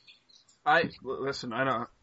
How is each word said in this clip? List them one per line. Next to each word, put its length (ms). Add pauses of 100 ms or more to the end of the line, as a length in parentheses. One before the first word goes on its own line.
(640)
I, 160 (240)
l-, 180
listen, 300
I 100
don't, 240 (160)